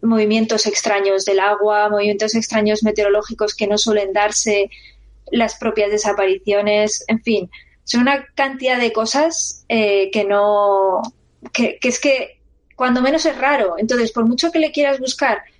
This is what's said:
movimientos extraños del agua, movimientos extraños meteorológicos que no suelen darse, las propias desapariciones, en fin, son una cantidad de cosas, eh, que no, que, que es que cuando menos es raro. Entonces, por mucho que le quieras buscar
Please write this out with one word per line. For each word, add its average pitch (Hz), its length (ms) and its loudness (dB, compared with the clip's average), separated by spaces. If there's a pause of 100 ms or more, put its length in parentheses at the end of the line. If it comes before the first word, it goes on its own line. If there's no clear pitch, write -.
movimientos 220 640 2
extraños 196 600 0
del 196 140 2
agua, 208 500 2
movimientos 208 460 0
extraños 214 480 0
meteorológicos 214 720 0
que 208 140 -4
no 208 100 0
suelen 208 360 0
darse, 208 560 0 (600)
las 226 240 0
propias 208 360 -2
desapariciones, 208 1160 0
en 220 140 0
fin, 196 280 -2 (340)
son 240 180 0
una 277 320 2
cantidad 262 460 -2
de 233 120 0
cosas, 269 800 -2
eh, 202 420 2
que 208 120 0
no, 202 800 2 (520)
que, - 260 -2
que - 100 -2
es - 100 -4
que 262 400 -2 (360)
cuando 247 260 0
menos 311 240 2
es 277 120 -2
raro. 254 400 0
Entonces, 226 340 0
por 233 140 0
mucho 254 260 0
que 330 80 0
le 311 120 2
quieras 277 280 0
buscar 254 400 -2 (200)